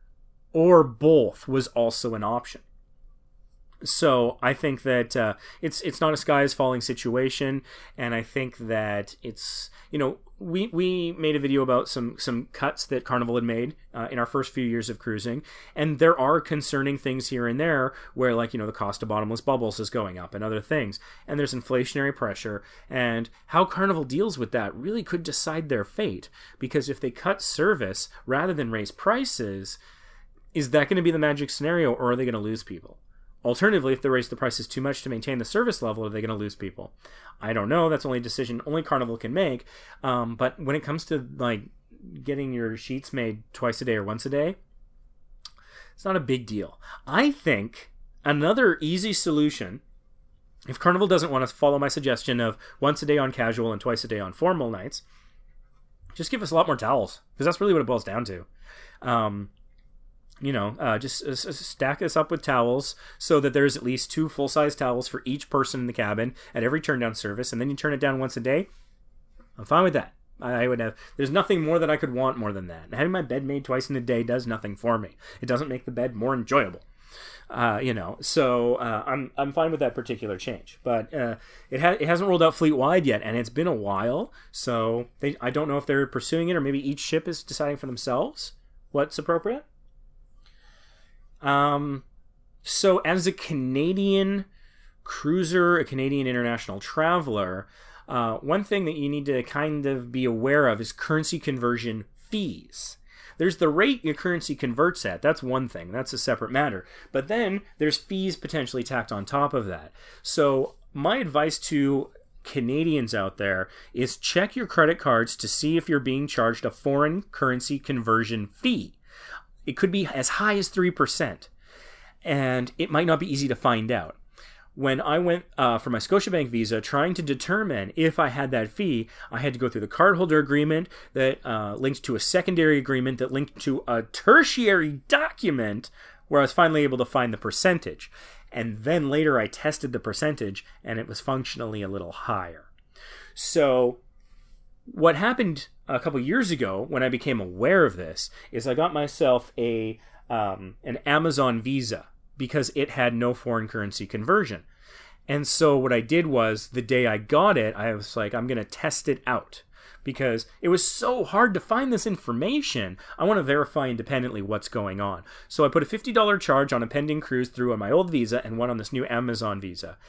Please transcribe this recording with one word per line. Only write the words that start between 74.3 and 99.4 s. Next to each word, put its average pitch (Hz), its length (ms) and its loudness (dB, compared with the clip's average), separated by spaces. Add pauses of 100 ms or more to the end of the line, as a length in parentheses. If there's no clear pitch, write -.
nothing 110 280 -6
for 117 220 0
me. 107 120 -8 (320)
It - 40 -6
doesn't 127 240 0
make 127 160 -8
the 131 60 -6
bed 123 240 -2
more 117 180 0
enjoyable. 120 480 0 (640)
Uh, 113 320 0
you 127 140 -2
know, 92 260 -6
so, 123 580 2
uh, 113 280 -4
I'm, 139 320 -4
I'm 143 140 -2
fine 160 180 2
with 156 120 -4
that 127 120 2
particular 107 460 -6
change, - 440 -10
but, 117 300 0
uh, 120 220 -2 (340)
it 131 120 -2
ha-, 175 180 4
it 151 80 0
hasn't 170 200 2
rolled 180 140 4
out 160 140 6
fleet-wide 156 500 4
yet, 110 180 2
and 110 140 -2
it's 120 120 -4
been 151 180 -2
a 160 80 0
while, 107 580 -2 (180)
so 117 580 -2 (100)
they, 143 200 -2
I 123 120 -2
don't 151 160 0
know 143 100 0
if 139 80 -2
they're 139 220 2
pursuing 165 420 -2
it 180 60 0
or 165 60 2
maybe 139 180 0
each 139 200 -4
ship - 280 -2
is 165 160 -8
deciding 147 340 -4
for - 80 -12
themselves 131 680 -4 (360)
what's 147 300 -2
appropriate. 170 460 -2 (1800)
Um, 143 640 2 (580)
so - 380 4
as 170 260 0
a 185 60 2
Canadian 190 1120 0 (580)
cruiser, 175 760 2
a 147 40 0
Canadian 135 440 -2
international 117 520 -2
traveler, 117 880 0 (400)
uh, 117 280 0
one 180 280 0
thing 196 220 -2
that 160 100 -2
you 143 140 -2
need 143 160 -4
to 135 160 2